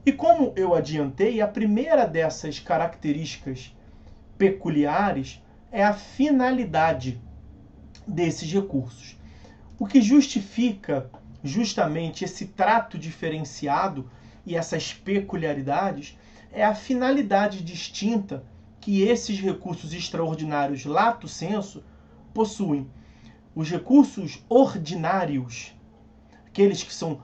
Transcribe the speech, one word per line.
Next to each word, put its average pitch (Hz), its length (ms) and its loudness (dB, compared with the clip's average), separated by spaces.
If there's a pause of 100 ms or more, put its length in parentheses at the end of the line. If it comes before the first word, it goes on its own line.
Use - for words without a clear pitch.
E 277 80 4
como 320 420 4
eu 185 180 2
adiantei, 156 680 0
a 208 80 2
primeira 226 580 2
dessas 156 500 -4
características 156 1160 -4 (640)
peculiares 165 1040 0 (260)
é 196 140 0
a 208 100 4
finalidade 202 1300 2 (840)
desses 165 440 -2
recursos. 185 680 -4 (600)
O 208 80 -4
que 254 160 6
justifica 220 1080 2 (320)
justamente 160 800 -2
esse - 220 -8
trato 214 520 2
diferenciado 156 1120 -4 (340)
e 170 120 -8
essas 165 380 -4
peculiaridades 160 1200 -4 (360)
é 214 100 0
a 214 100 2
finalidade 208 880 0
distinta 180 840 -6 (340)
que 196 220 0
esses 220 400 0
recursos 170 520 -6
extraordinários 156 920 -4
lato 190 420 0
sensu 190 560 -6 (500)
possuem. 170 560 -2 (640)
Os 156 160 -4
recursos 185 800 4
ordinários, 165 1300 0 (680)
aqueles 196 340 2
que - 120 -12
são 156 300 -6